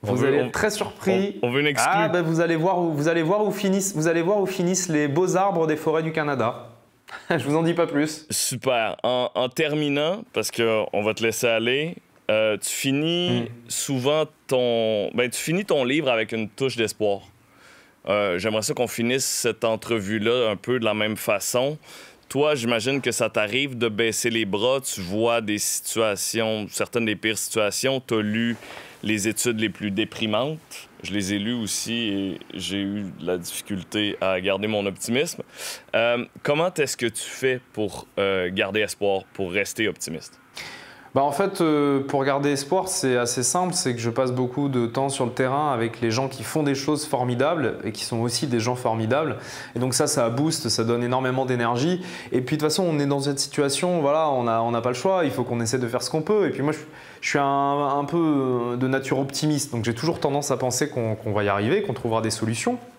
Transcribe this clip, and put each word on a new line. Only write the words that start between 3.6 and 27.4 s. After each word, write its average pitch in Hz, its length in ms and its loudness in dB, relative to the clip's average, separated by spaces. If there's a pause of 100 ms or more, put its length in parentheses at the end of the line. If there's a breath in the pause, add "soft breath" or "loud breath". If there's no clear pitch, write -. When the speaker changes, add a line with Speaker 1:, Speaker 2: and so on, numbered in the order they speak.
Speaker 1:
vous 156 100 2
allez 170 160 4
voir 202 180 2
où 185 60 2
finissent 180 420 0
les 147 200 2
beaux 170 280 2
arbres 185 300 2
des 156 80 2
forêts 160 300 0
du 160 80 -4
Canada. 139 560 0 (320)
<laughs> - 300 -12
Je 160 120 2
vous 143 140 2
en 165 80 4
dis 165 100 2
pas 170 140 2
plus. 147 420 0
Speaker 2:
Super. 120 720 0
En, 123 320 2
en 127 140 2
terminant, 151 760 0 (120)
parce 110 180 0
que 113 300 2 (100)
on 101 100 0
va 107 120 2
te 104 100 -6
laisser 117 240 2
aller, 123 480 0 (340)
euh, 107 280 4
tu - 120 -6
finis 143 680 0
Speaker 1:
Hmm. 117 60 -4 (200)
Speaker 2:
souvent 143 580 0 (220)
ton, 113 680 0
ben, 123 160 2
tu - 100 -6
finis 175 240 -2
ton 156 180 2
livre 135 280 2
avec 110 200 0
une 110 180 -4
touche 127 280 -2
d'espoir. 104 460 -2 (840 loud breath)
Euh, 98 300 2
j'aimerais 107 240 0
ça 123 120 -2
qu'on 123 120 0
finisse 120 380 0
cette - 400 -2
entrevue-là 113 840 0
un 101 60 -2
peu 123 220 -2
de 113 60 -2
la 107 100 2
même 107 220 0
façon. 123 600 0 (520 loud breath)
Toi, 151 260 2
j'imagine 120 460 0
que 120 100 0
ça 113 200 0
t'arrive 120 460 0
de 117 120 2
baisser 110 420 0
les 113 140 0
bras. 107 360 0
Tu 131 200 -8
vois 110 400 0
des 104 180 -2
situations, 110 1120 -2
certaines 113 360 -2
des 107 100 0
pires 110 220 -2
situations. 117 600 0